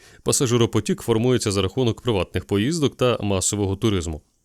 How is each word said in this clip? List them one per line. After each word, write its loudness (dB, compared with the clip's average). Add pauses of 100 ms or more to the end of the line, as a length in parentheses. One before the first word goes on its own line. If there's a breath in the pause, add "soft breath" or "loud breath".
(240 loud breath)
Пасажиропотік 2
формується 0
за 0
рахунок -2
приватних -2
поїздок 0
та 2
масового -2
туризму. -2 (240)